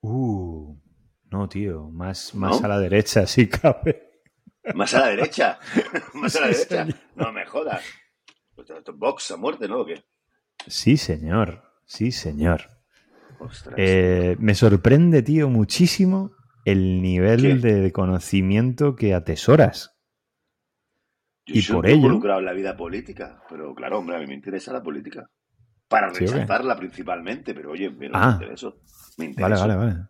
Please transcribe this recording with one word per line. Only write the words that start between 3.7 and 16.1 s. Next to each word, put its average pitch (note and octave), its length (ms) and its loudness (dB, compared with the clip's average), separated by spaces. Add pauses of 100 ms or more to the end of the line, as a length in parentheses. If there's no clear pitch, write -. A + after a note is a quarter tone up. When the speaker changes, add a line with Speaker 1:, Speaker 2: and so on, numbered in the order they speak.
Speaker 2:
¿Más G2+ 200 -2
a B2+ 60 6
la C3+ 80 4
derecha? G#2+ 500 0 (140)
<laughs> - 420 -4
¿Más D3 220 -4
a D#3 40 2
la C#3+ 120 0
Speaker 1:
Sí, - 0 -
Speaker 2:
derecha? - 320 -2
Speaker 1:
señor. D#3+ 140 -6 (180)
Speaker 2:
No A#2 160 -4
me G2+ 140 -10
jodas. C3 360 -6 (720)
Pues - 160 -20
esto - 220 -18
es C#2+ 60 -20
Vox C#3 340 -4
a E2+ 40 -10
muerte, A2+ 300 -8
¿no? A#2 140 -6
¿O G2+ 60 -6
qué? E2 180 -14 (600)
Speaker 1:
Sí, - 300 0
señor. E2+ 680 -4 (240)
Sí, A#2+ 260 -6
señor. D#2 500 -2 (760)
Speaker 2:
Ostras, - 400 -18
Speaker 1:
Eh, F2+ 580 4
Speaker 2:
tío. A2 100 -6
Speaker 1:
me G#2 80 4
sorprende, B2+ 680 6
tío, D3 260 2
muchísimo F3+ 840 2 (340)